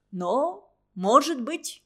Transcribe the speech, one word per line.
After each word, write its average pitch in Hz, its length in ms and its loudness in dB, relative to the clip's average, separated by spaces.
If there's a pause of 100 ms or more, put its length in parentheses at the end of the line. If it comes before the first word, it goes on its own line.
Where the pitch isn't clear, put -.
(120)
но, 240 640 -4 (180)
может 254 480 2
быть, 302 440 -10